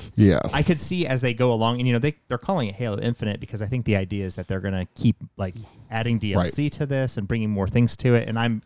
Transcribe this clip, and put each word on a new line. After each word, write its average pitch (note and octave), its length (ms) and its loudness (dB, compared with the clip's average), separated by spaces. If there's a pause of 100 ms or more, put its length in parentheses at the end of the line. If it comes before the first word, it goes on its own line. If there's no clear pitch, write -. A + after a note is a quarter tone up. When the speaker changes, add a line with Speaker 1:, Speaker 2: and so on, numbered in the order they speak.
(160)
Speaker 1:
Yeah. G2 240 8 (120)
Speaker 2:
I D3 120 0
could E3 160 2
see F3+ 260 -2
as B2+ 160 -2
they B2 120 0
go B2 200 2
along, A#2 260 0
and, B2 80 0
you B2 60 4
know, A#2 60 2
they, D3 160 0 (120)
they're B2 120 -4
calling D3+ 300 -2
it G2 60 -10
Halo A2+ 240 -4
Infinite A2 400 -4
because - 220 -10
I G#2+ 60 -4
think B2 180 -4
the A2 100 2
idea G2 300 -2
is F2+ 100 -8
that F2+ 120 -10
they're F#2+ 140 -2
gonna F#2+ 340 -2
keep, A#2 200 2 (220)
like, F#2 180 -6 (360)
adding A2+ 260 0
D G#2 160 -2
L F2+ 120 4
C F2 180 -2
Speaker 1:
Right. D3 100 0
Speaker 2:
to D#3 120 -4
this C3+ 320 -2
and G2+ 100 -6
bringing A2 220 -2
more G2 180 0
things A#2+ 300 2
to B2 180 4
it, A2+ 120 2
and A2+ 120 -2
I'm A#2 260 0